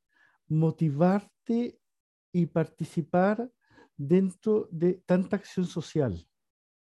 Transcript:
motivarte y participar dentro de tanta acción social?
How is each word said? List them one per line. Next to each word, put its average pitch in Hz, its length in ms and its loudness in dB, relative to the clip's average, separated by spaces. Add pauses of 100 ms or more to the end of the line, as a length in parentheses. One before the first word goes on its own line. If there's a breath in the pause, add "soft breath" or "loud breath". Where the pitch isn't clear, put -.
(480)
motivarte 160 1300 0 (520)
y 175 140 2
participar 180 1040 -2 (460 soft breath)
dentro 190 760 0
de 170 360 -2
tanta 185 300 0
acción 190 300 -6
social? 117 600 -4 (720)